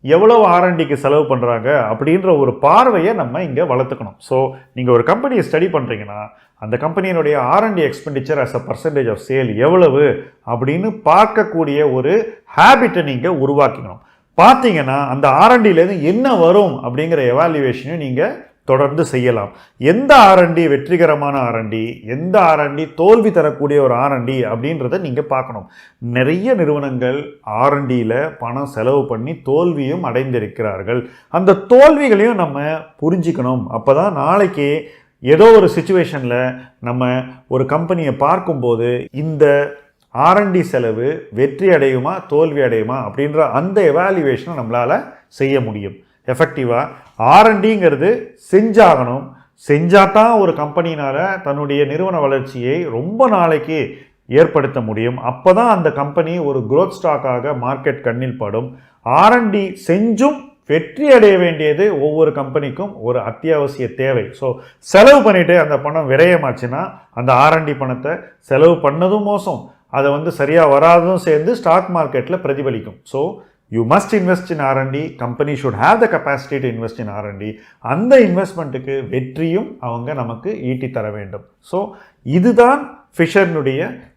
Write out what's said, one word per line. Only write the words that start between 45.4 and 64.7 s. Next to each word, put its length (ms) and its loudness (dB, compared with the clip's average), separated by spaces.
முடியும். 300 -10
எஃபெக்டிவா 480 -2
ஆர் 160 6
அண்ட் 140 0
டிங்கிறது 460 2
செஞ்சாகணும். 720 2
செஞ்சாதான் 720 4
ஒரு 100 2
கம்பெனினால 540 -4
தன்னுடைய 340 -2
நிறுவன 320 -2
வளர்ச்சியை 520 -2
ரொம்ப 400 -2
நாளைக்கு 420 0
ஏற்படுத்த 480 2
முடியும். 300 -4
அப்பதான் 460 2
அந்த 140 0
கம்பெனி 340 -4
ஒரு 100 -2
growth 260 0
ஸ்டாக்காக 560 -4
மார்க்கெட் 420 -4
கண்ணில் 360 -6
படும். 260 -6
ஆர் 160 6
அண்ட் 180 -2
டி 80 -2
செஞ்சும் 500 0
வெற்றி 340 -4
அடைய 260 6
வேண்டியது 420 0
ஒவ்வொரு 320 2
கம்பெனிக்கும் 520 -6
ஒரு 100 -2
அத்தியாவசிய 580 -2
தேவை. 240 -2
So 60 -6